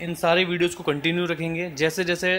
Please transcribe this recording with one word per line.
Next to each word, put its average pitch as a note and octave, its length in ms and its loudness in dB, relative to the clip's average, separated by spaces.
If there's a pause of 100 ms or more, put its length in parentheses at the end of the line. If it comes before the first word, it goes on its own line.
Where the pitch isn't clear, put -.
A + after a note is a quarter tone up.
इन E3+ 140 -4
सारे F3 300 4
videos F3 320 0
को F3 60 -14
continue E3 440 0
रखेंगे। E3 440 -4
जैसे D#3+ 340 0
जैसे F3 340 0